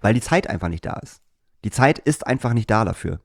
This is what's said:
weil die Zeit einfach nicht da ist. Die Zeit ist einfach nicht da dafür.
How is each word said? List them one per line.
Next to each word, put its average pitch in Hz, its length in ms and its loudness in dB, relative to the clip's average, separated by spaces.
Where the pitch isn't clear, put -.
weil 107 140 4
die 120 60 2
Zeit - 280 0
einfach 87 200 -4
nicht 85 180 -8
da 78 60 -6
ist. - 180 -20
Die 104 60 -4
Zeit 139 300 4
ist - 260 -2
einfach 131 280 -2
nicht 113 180 0
da 110 120 4
dafür. - 420 -4